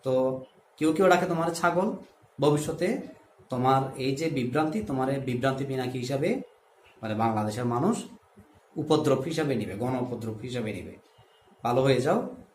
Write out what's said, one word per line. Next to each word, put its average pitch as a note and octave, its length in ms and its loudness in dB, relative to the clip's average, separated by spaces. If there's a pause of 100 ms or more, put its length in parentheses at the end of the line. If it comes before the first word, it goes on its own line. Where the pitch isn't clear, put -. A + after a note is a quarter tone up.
তো C3 100 0 (640)
কেউ D#3 160 2
কেউ F#3 160 6
ডাকে F3+ 160 6
তোমার E3+ 240 0 (100)
ছাগল। F3 280 2 (520)
ভবিষ্যতে D3 480 2 (600)
তোমার C3 320 4 (160)
এই C3+ 180 -2
যে D#3+ 120 -2 (100)
বিভ্রান্তি, D3+ 420 0 (100)
তোমার C3 200 0
এই C#3 100 -2 (100)
বিভ্রান্তি B2 360 0
পিনাকি C3 380 -4
হিসাবে, C#3 260 0 (720)
মানে, G#2+ 140 -4
বাংলাদেশের G#2+ 500 0
মানুষ C3+ 300 2 (800)
উপদ্রব C#3+ 460 2
হিসাবে D#3 340 -2
নিবে, G#2+ 200 -4
গণ B2 180 -4 (120)
উপদ্রব A2 360 -8
হিসাবে A#2+ 320 -6
নিবে। E2+ 200 -10 (680)
ভালো B2 180 2
হয়ে C3 200 4
যাও। E3+ 180 2 (360)